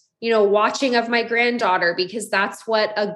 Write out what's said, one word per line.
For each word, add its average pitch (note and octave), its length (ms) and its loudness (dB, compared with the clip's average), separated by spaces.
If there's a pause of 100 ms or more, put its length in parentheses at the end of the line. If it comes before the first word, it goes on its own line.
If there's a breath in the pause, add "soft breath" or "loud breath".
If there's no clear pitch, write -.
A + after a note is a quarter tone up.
(200)
you A#3 100 -2
know, A3 140 4
watching G#3+ 520 2
of A#3 120 0
my A#3+ 140 0
granddaughter A#3 760 0
because F#3+ 340 -6
that's G3+ 360 -2
what G#3+ 300 0
a G#3 200 -2